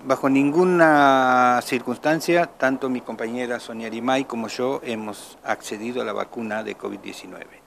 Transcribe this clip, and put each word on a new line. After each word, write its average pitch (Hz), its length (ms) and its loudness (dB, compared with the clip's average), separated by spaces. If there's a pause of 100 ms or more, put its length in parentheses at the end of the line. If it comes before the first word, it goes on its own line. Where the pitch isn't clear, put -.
bajo 135 240 0
ninguna 139 1400 6
circunstancia, 156 840 0
tanto 131 420 -2
mi 123 120 -2
compañera 120 580 -6
Sonia 113 300 -10
Arimay 127 360 -2
como 117 220 -6
yo 127 380 -4
hemos 110 580 -10
accedido 113 580 -6
a 117 40 -4
la 110 80 -4
vacuna 107 500 -6
de 104 140 -8
covid 101 240 -10
diecinueve, - 680 -16